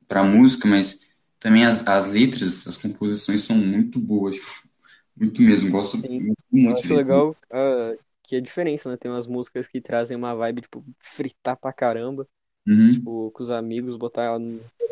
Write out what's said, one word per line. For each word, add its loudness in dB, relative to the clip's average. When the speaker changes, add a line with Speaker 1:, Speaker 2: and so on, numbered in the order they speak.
Speaker 1:
pra 0
música, 6
mas 2
também 4
as, 2
as 2
letras, 0
as -2
composições -2
são 0
muito 0
boas, -2
muito 0
mesmo, 6
gosto -2
Speaker 2:
Sim. -8
Speaker 1:
muito, -4
Speaker 2:
Eu 4
Speaker 1:
muito 0
Speaker 2:
acho -2
Speaker 1:
mesmo. -
Speaker 2:
legal, 2
ah, -2
que -8
é -2
diferença, -6
né? -8
Tem -12
umas -8
músicas -8
que -10
trazem -6
uma -8
vibe, -6
tipo, -20
fritar -8
pra -10
caramba, -6
Speaker 1:
Uhum. 4
Speaker 2:
tipo, -8
com -14
os -6
amigos, -6
botar -6
ela -4
no, -12